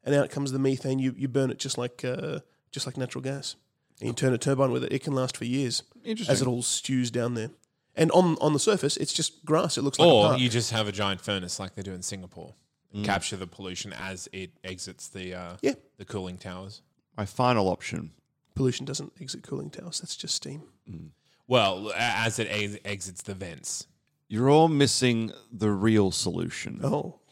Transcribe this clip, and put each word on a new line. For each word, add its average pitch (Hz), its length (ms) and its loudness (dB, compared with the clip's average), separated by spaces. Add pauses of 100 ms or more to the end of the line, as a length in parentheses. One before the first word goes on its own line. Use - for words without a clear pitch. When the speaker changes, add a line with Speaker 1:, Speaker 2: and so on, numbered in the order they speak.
Speaker 1:
and 143 120 2
out 143 160 2
comes 139 200 -4
the 131 80 -2
methane. 135 380 2
You, 131 180 0
you 135 120 -4
burn 131 240 0
it - 80 -10
just - 180 -4
like, 123 260 -6
uh, 131 360 -6 (320)
just - 160 -6
like 135 100 -8
natural 131 240 -6
gas. 135 340 -8 (460)
And 117 60 -4
you 120 60 -2
turn 127 200 2
a 117 40 2
turbine 135 340 2
with 123 140 0
it. - 80 -4
It 135 100 -2
can 147 100 -4
last 127 220 -2
for - 100 -8
years 123 380 -2 (220)
Speaker 2:
Interesting. 220 280 -2
Speaker 1:
as 123 80 2
it 131 60 2
all 123 160 0
stews 127 480 0
down 120 240 -2
there. 113 140 -4 (460)
And 160 160 4
on, 175 280 6
on 151 140 4
the 143 60 2
surface, 175 360 2
it's - 160 -2
just - 340 -4
grass. 156 320 2
It 117 40 -2
looks 139 180 0
like 165 80 10
a - 20 12
Speaker 3:
Or 127 200 10
Speaker 1:
park. 127 100 2
Speaker 3:
you 123 80 4
just 113 240 2
have 110 160 0
a 104 60 -2
giant 98 260 -2
furnace 95 400 -4
like 95 160 -10
they 98 80 -10
do 98 100 -10
in 92 80 -12
Singapore. 90 540 -12 (400)
Speaker 2:
Mm. 104 80 -4
Speaker 3:
Capture 101 320 -2
the 92 100 -10
pollution 92 480 -12
as 92 380 -12
it 92 200 -12 (120)
exits 92 460 -14
the, 92 260 -12
uh, 90 260 -12
Speaker 1:
Yeah. 269 120 0 (240)
Speaker 3:
the 98 80 -18
cooling 92 320 -8
towers. 95 440 -14 (360)
Speaker 2:
My 104 80 -4
final 117 420 2
option. 80 440 -4 (440)
Speaker 1:
Pollution 131 300 0
doesn't 139 340 -8
exit - 240 -12
cooling 143 260 -10
towers. 160 300 -10
That's - 160 -10
just - 180 -8
steam. 143 300 -8 (260)
Speaker 2:
Mm. 82 200 -14 (360)
Speaker 3:
Well, 104 440 2
a-, - 80 -6
as 113 420 0
it 110 100 -2
ex-, 104 360 -4
exits 98 360 -10
the 101 120 -10
vents. 90 520 -10 (440)
Speaker 2:
You're 117 200 4
all 156 200 8
missing 127 640 4 (180)
the 107 200 2
real 101 400 6
solution, - 720 -4
Speaker 1:
Oh. 143 340 -2 (160)